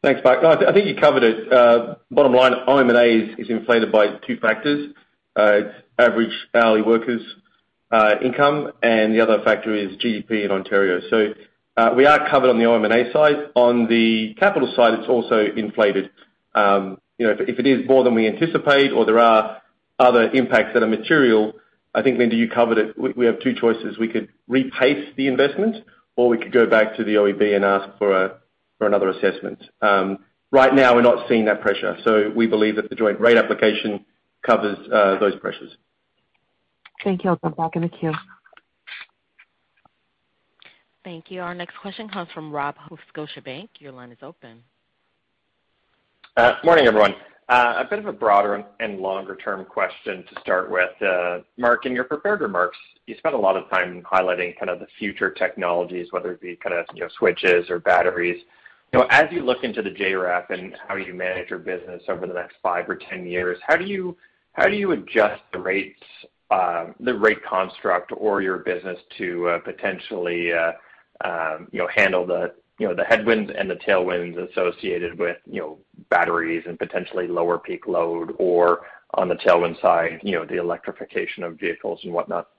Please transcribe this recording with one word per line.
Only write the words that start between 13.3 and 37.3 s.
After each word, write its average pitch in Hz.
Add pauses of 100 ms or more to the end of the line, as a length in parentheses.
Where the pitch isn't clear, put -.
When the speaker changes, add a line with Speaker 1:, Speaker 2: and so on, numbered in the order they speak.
Speaker 1:
On 120
the 113
capital 165
side, 117
it's -
also 117
inflated. 104 (420)
Um, 98 (180)
you 120
know, 107
if, -
if 117
it 123
is 135
more 131
than 120
we 113
anticipate 139
or 113
there 110
are 110 (380)
other 120
impacts 117
that 117
are 110
material, 110 (380)
I 110
think, 123
Linda, 117
you 117
covered 113
it. 107
We, 131
we 120
have 113
two 127
choices. 113
We 113
could 107 (180)
repace 131
the 135
investment, 143 (300)
or 123
we 117
could -
go 117
back 110
to 113
the 104
O 101
E 101
B 101
and 98
ask 98
for 101
a 95 (400)
for 110
another 98
assessment. 98 (200)
Um, 98 (260)
right 135
now, 127
we're 120
not 120
seeing 113
that 104
pressure, 98
so 107
we 113
believe 107
that 107
the -
joint 104
rate 117
application 107 (400)
covers, 107 (140)
uh, 98
those 101
pressures. - (1300)
Speaker 2:
Thank 190
you. 190